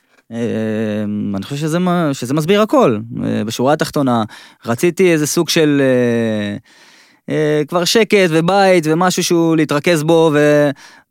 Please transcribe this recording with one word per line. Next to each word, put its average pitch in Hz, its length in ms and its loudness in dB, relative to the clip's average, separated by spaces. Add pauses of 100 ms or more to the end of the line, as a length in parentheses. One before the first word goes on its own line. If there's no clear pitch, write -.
(320)
אה, 113 40 -10 (1000)
אני 98 80 -6
חושב 139 140 -10
שזה 156 220 -2
מה-, 175 340 0
שזה 127 220 -6
מסביר 165 280 0
הכל. 208 360 2 (260)
אה, 110 200 -2
בשורה 123 280 -2
התחתונה, 139 520 -2 (420)
רציתי 180 460 0
איזה 151 140 0
סוג 165 220 -2
של, 147 360 2
אה, 117 720 0 (760)
אה, 151 340 0
כבר 175 160 -2
שקט 202 460 2
ובית 180 560 4
ומשהו 175 380 0
שהוא 165 320 2
להתרכז 151 460 0
בו, 160 300 4 (800)